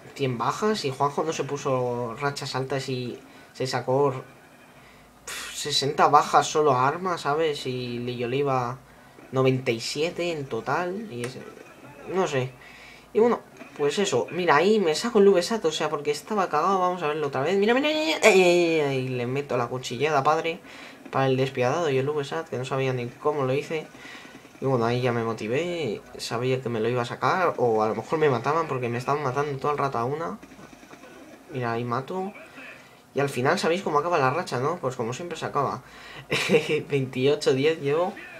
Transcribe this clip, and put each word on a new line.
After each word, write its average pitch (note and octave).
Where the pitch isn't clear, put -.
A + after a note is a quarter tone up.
cien B2+
bajas. D3
Y C3
Juanjo C#3+
no D#3+
se D#3
puso B2
rachas C#3+
altas C3
y B2+
se B2+
sacó, C3
pf, -
sesenta D3
bajas D3
solo D3+
a B2+
armas, F3
¿sabes? D3
Y B2
Lillo A#2+
Oliva C3
noventa C3
y A2+
siete E3+
en D3
total. F3
Y A#2+
ese, B2+
no F3+
sé. C3
Y A#3
bueno, A3+
pues C#3+
eso. F#3
Mira, D#3+
ahí G#3
me E3
saco A#3
el G3
V F3+
sat, A3
o D#3+
sea, D#3
porque D3
estaba F#3
cagado. F3+
Vamos F3+
a D#3+
verlo D3+
otra C3+
vez. F3
Mira, G#3
mira, C#4
mira, D#4
mira. D#4+
Ay, G3
ay, -
ay, F3
ay, C3+
le B2+
meto C3+
la A#2+
cuchillada, B2+
padre. D#3+
Para C3+
el C3
despiadado C3
y C3
el C3+
V D3
sat, D#3+
que C3
no B2
sabía C3+
ni B2
cómo D3
lo B2+
hice. D#3
Y C3+
bueno, B2+
ahí A#2+
ya B2+
me A#2
motivé. A#2+
Sabía B2+
que C3
me A#2
lo A2
iba B2
a -
sacar. D3
O A2
a A2
lo G#2+
mejor A2+
me D3+
mataban C#3
porque B2
me A#2+
estaban C#3
matando C#3
todo D3
el D3
rato C#3
a A#2
una. E3
Mira, B2
ahí A#2
mato. D#3
Y B2+
al C#3
final, C#3
¿sabéis F3
cómo D3+
acaba E3+
la C3
racha, C#3+
no? D3+
Pues C3
como A#2
siempre E3+
se C3+
acaba. B2
<laughs> -
Veintiocho C#3
diez D3+
llevo. D#3